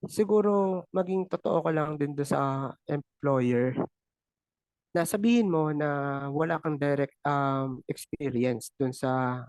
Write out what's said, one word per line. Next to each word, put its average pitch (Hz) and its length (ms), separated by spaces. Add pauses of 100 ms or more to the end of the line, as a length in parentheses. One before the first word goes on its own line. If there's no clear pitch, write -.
siguro 202 760 (100)
maging 185 360
totoo 175 360
ka 165 80
lang 151 260
din 147 160
dun 143 120
sa 135 440 (160)
employer 131 840 (1200)
na 170 80
sabihin 214 480
mo 156 240
na 143 560
wala 160 320
kang 156 160
direct, 143 480
um, 135 640
experience 127 880
dun 131 160
sa 127 540